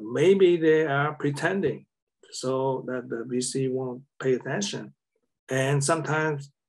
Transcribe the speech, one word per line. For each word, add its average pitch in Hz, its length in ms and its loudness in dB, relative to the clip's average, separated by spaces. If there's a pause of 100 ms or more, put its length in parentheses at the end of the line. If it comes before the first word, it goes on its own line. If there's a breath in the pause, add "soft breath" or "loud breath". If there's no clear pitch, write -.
maybe 175 560 4
they 156 280 4
are 143 280 0
pretending 151 720 -2 (440)
so 131 560 -4
that 127 220 -8
the 117 180 -6
V 123 140 -2
C 131 280 -2
won't 127 340 -6 (180)
pay 131 140 2
attention. 135 580 -6 (560)
And 135 340 0
sometimes 151 680 -2 (180)